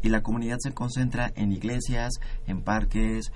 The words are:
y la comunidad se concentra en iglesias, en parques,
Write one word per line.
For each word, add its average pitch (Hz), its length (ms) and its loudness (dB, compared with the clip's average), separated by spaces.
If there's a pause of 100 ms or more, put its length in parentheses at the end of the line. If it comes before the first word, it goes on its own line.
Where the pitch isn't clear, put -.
y 113 80 6
la 107 140 4
comunidad 117 360 0
se 127 140 -4
concentra 123 640 0
en 104 160 2
iglesias, 120 640 0 (340)
en 95 160 -2
parques, 110 720 2